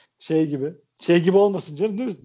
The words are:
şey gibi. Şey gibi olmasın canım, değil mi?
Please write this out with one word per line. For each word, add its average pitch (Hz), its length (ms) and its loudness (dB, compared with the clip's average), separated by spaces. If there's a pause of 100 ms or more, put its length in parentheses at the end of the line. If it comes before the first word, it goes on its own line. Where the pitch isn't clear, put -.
(200)
şey 160 280 0
gibi. 143 260 -6 (260)
Şey 175 240 2
gibi 185 140 4
olmasın 190 380 0
canım, 196 220 -4
değil 247 120 -6
mi? 180 160 -10